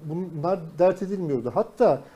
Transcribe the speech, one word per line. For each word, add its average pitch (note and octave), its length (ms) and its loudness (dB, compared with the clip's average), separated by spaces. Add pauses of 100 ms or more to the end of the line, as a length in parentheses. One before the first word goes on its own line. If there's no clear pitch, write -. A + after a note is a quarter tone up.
bunlar E3 540 -4 (200)
dert F#3 220 4
edilmiyordu. D#3+ 520 -4
Hatta F#3+ 480 2 (140)